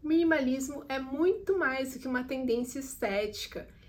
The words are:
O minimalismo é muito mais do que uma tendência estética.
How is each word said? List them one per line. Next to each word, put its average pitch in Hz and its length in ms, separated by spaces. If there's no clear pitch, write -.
O - 20
minimalismo 285 800
é 269 120
muito 330 600
mais 262 360
do - 40
que - 80
uma 254 180
tendência 247 540
estética. 208 880